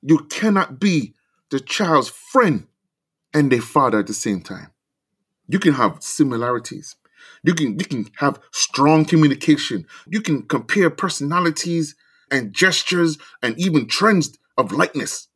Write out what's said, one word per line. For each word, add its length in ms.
You 180
cannot 500
be 340
the 100
child's 480
friend 580
and 180
their 80
father 380
at 80
the 80
same 260
time. 300
You 120
can 160
have 280
similarities. 960
You 120
can, 240
you 60
can 320
have 240
strong 540
communication. 840
You 160
can 200
compare 460
personalities 1040
and 240
gestures 640
and 160
even 280
trends 520
of 160
likeness. 640